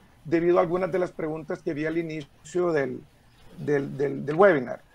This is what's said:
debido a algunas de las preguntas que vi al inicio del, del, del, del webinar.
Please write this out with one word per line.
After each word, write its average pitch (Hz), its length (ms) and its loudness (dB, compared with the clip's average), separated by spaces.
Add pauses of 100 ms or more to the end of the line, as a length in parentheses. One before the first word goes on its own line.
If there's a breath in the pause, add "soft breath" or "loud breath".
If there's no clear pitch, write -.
(240 soft breath)
debido 170 340 2
a 185 40 6
algunas 180 300 -2
de 185 80 0
las 175 120 -2
preguntas 160 500 -8
que 170 120 -4
vi 147 120 -4
al 160 120 -4
inicio 165 720 -4
del, 135 320 0 (540)
del, 139 400 -2
del, 139 280 -4
del 147 100 -4
webinar. 160 460 4 (140 soft breath)